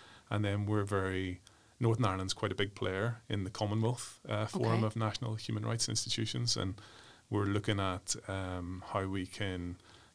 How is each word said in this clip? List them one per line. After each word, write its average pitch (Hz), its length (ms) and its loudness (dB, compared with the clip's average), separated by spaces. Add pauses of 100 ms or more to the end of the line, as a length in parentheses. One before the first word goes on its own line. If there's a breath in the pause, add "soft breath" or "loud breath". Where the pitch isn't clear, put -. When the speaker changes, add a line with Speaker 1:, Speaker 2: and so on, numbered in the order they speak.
(300 loud breath)
Speaker 1:
and 107 140 2
then 101 220 2
we're 104 180 4
very, 95 560 0 (400 loud breath)
Northern 113 260 4
Ireland's 95 280 2
quite 104 180 0
a - 40 -2
big 101 200 0
player 101 540 -2
in 101 140 0
the 92 60 -2
Commonwealth, 110 800 0
uh, 107 180 0
Forum 113 340 2
Speaker 2:
Okay. 110 60 4
Speaker 1:
of 107 100 -2
National 110 400 0
Human 107 300 -4
Rights 113 240 0
Institutions, 113 680 0
and 95 220 -2 (500 loud breath)
we're 101 160 2
looking 101 340 2
at, 92 360 -2 (120)
um, 92 600 -4
how 95 180 0
we 95 220 -2
can, 90 500 -4 (380 loud breath)